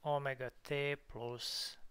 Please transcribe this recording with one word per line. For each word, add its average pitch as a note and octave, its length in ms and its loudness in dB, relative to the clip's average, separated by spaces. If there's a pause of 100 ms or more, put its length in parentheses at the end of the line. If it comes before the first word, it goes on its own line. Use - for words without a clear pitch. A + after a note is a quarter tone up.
omega C#3 480 2
t C#3+ 460 2 (120)
plus - 680 -2 (120)